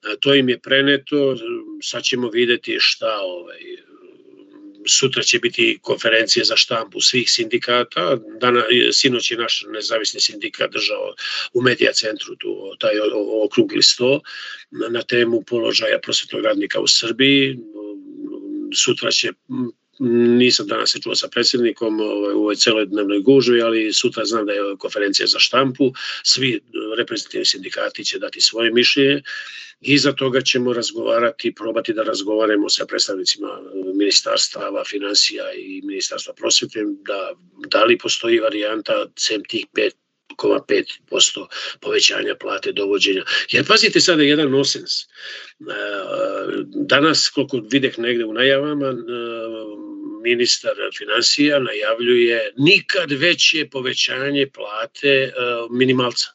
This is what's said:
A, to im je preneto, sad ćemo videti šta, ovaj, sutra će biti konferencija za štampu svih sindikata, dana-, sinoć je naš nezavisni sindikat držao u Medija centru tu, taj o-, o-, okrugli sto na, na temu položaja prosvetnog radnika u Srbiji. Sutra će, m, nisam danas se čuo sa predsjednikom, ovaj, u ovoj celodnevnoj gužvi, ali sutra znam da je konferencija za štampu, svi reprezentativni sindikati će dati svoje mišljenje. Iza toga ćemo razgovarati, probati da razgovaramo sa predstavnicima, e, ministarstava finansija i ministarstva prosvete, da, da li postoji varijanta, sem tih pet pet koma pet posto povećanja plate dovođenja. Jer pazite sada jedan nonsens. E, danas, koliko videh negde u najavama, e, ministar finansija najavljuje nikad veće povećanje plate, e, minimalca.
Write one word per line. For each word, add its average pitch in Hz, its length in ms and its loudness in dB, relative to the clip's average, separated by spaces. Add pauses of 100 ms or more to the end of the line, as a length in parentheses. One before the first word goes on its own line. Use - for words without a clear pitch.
A, - 180 -6
to 139 140 4
im 131 140 6
je 120 100 0
preneto, 139 760 2 (460)
sad 117 200 -8
ćemo 123 260 -2
videti 117 520 0
šta, 110 420 0
ovaj, 87 360 -10 (1300)
sutra 127 340 0
će 117 160 2
biti 113 440 0
konferencija 113 640 0
za 110 120 0
štampu 113 440 -2
svih 123 300 2
sindikata, 120 880 0 (220)
dana-, 120 520 4
sinoć 120 380 2
je 117 60 -2
naš 113 320 -4
nezavisni 107 520 -4
sindikat - 520 -2
držao 101 420 -4 (400)
u 123 80 2
Medija 117 300 4
centru 110 440 -4
tu, 95 420 -10
taj 107 200 2
o-, 107 160 2
o-, 107 300 0
okrugli 104 380 2
sto 135 380 4 (500)
na, - 180 -4
na 120 140 -2
temu 117 400 2
položaja 113 600 0
prosvetnog 98 420 -4
radnika 104 360 0
u 95 60 0
Srbiji. 135 720 4 (1160)
Sutra 120 360 0
će, - 180 0
m, 123 440 -6 (680)
nisam 120 280 4
danas 107 260 -2
se - 80 -4
čuo 110 140 -6
sa - 140 -2
predsjednikom, 117 720 0
ovaj, 104 340 -2
u 104 40 2
ovoj 104 180 2
celodnevnoj 104 640 2
gužvi, 123 420 6
ali 113 300 0
sutra 113 320 0
znam 107 220 -2
da 104 60 -2
je 101 260 -2
konferencija 98 480 0
za 98 120 2
štampu, 131 540 2 (320)
svi 127 360 2 (360)
reprezentativni 107 480 -4
sindikati 104 600 -2
će 98 140 -4
dati 98 220 -8
svoje 117 320 2
mišljenje. 139 500 4 (580)
Iza 143 320 2
toga 135 280 0
ćemo 123 320 0
razgovarati, 113 800 -2
probati 113 380 -4
da 110 100 -2
razgovaramo 104 680 0
sa - 180 0
predstavnicima, 98 600 -2
e, 92 460 -8
ministarstava 98 880 0
finansija 101 680 -2
i 95 320 -12
ministarstva - 500 -8
prosvete, 113 500 -2
da, 98 480 -6 (360)
da 104 160 4
li 120 140 4
postoji - 420 0
varijanta, 107 640 -2 (100)
sem - 280 -2
tih - 300 -6
pet 107 220 0 (320)
pet - 80 -20
koma - 320 2
pet - 180 2 (240)
posto - 380 0 (320)
povećanja - 600 0
plate 98 320 -6
dovođenja. 98 520 0 (260)
Jer - 160 0
pazite 208 340 4
sada 160 220 4
jedan 147 280 4
nonsens. 135 520 0
E, - 40 -16 (1600)
danas, - 600 2
koliko 131 320 -2 (100)
videh 135 280 0
negde 117 260 0
u 110 80 -6
najavama, 139 540 2
e, 127 100 -4 (1300)
ministar 117 500 0 (260)
finansija 123 600 2
najavljuje 117 960 0
nikad 160 560 2
veće 151 600 2
povećanje 131 840 -2
plate, 110 540 -6
e, 135 240 2 (380)
minimalca. 123 640 2